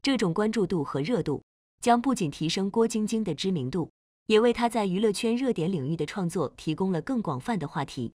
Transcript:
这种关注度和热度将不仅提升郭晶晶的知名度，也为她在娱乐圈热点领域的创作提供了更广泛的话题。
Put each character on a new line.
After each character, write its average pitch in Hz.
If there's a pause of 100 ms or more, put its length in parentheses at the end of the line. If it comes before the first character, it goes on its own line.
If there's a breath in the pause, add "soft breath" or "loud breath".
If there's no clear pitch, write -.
这 269
种 175
关 214
注 214
度 165
和 139
热 185
度 143 (380)
将 240
不 254
仅 -
提 156
升 196
郭 226
晶 214
晶 220
的 170
知 190
名 131
度， 151 (360)
也 214
为 240
她 233
在 220
娱 185
乐 220
圈 226
热 254
点 180
领 151
域 156
的 151
创 175
作 165
提 -
供 190
了 160
更 247
广 131
泛 214
的 143
话 147
题。 120